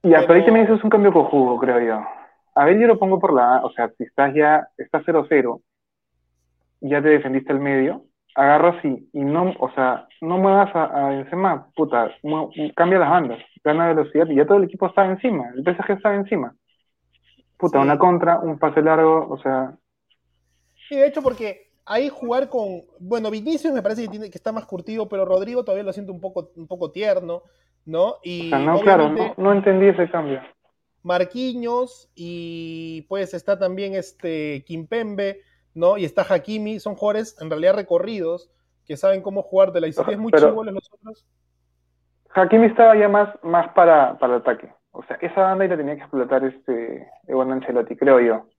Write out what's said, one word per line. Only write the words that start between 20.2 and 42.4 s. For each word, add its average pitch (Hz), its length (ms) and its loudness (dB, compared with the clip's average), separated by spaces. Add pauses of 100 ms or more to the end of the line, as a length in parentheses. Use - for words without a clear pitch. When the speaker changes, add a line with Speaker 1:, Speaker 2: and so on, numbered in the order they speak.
Speaker 2:
Sí, 285 80 -10
de 277 120 6
hecho, 285 160 -2
porque 226 480 -4 (140)
ahí 240 240 -2
jugar 254 400 -4
con, 196 340 -6 (160)
bueno, 214 320 -6
Vinicius 285 420 -4
me 247 80 -4
parece 214 220 -4
que 214 60 -10
tiene, 208 200 -16
que - 80 -20
está - 140 -8
más 220 140 -10
curtido, 208 440 -10
pero 190 160 -2
Rodrigo 196 380 -2
todavía 202 200 -4
lo 190 100 -8
siento 196 200 -14
un 170 80 -16
poco, 180 340 -12
un 165 120 -20
poco 175 240 -10
tierno, 180 500 -4 (440)
¿no? 170 380 -2
Y 170 240 -10
Speaker 1:
O - 20 -8
sea, 139 100 0
no, 160 220 2
claro, 185 240 6
Speaker 2:
obviamente 151 320 -2
Speaker 1:
no, 185 80 -6
no 202 80 4
entendí 196 340 4
ese 170 220 2
cambio. 143 320 -6 (600)
Speaker 2:
Marquinhos 240 1120 -6
y, 165 920 -14
pues, 190 240 -6
está 190 240 -4
también 196 380 -6
este 156 720 -8
Kimpembe, 196 760 -8 (320)
¿no? 175 240 0
Y 185 80 -4
está 185 220 -4
Hakimi, 214 520 -4
son 208 160 -10
jugadores 208 460 -4
en 156 80 -12
realidad 160 260 -6
recorridos, 180 760 -6 (340)
que 147 120 -14
saben 196 240 0
cómo 196 200 -8
jugar 190 300 0
de 170 100 -2
la, 160 60 -4
y 151 60 -8
si - 60 -8
Speaker 1:
Pero 180 120 -2
Speaker 2:
es 208 80 -6
muy 226 120 -4
Speaker 1:
pero - 180 6
Speaker 2:
chibolos 220 240 -4
los 190 200 -12
otros. 220 320 -20 (1120)
Speaker 1:
Hakimi 220 320 6